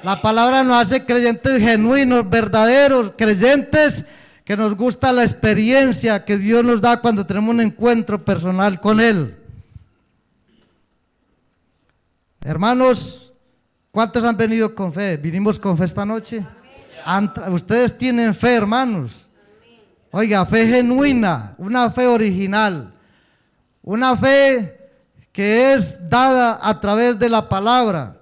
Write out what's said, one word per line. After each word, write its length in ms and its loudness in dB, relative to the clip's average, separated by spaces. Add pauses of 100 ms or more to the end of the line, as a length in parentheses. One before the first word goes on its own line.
La 180 -4
palabra 440 2
nos 160 2
hace 240 -2
creyentes 560 0
genuinos, 680 2
verdaderos, 880 2
creyentes 840 2 (400)
que 140 -4
nos 180 -2
gusta 380 -2
la 100 2
experiencia 1000 0
que 120 -2
Dios 280 2
nos 160 2
da 180 2
cuando 260 0
tenemos 260 -2
un 100 0
encuentro 640 -2
personal 560 -2
con 180 2
Él. 380 0 (3000)
Hermanos, 880 -2 (600)
¿cuántos 340 -2
han 100 0
venido 400 -2
con 160 -6
fe? 240 -4
¿Vinimos 420 -2
con 200 -2
fe 80 0
esta 200 -4
noche? 400 -8 (600)
Han 280 -2
tra-, 200 -10
ustedes 440 -2
tienen 380 0
fe, 200 0
hermanos. 720 -4 (840)
Oiga, 340 0
fe 220 2
genuina, 920 0
una 320 -2
fe 160 -2
original, 880 -2 (880)
una 360 -2
fe 600 2 (540)
que 420 2
es 360 -4
dada 520 2
a 200 -2
través 360 0
de 120 0
la 180 -2
palabra. 760 -2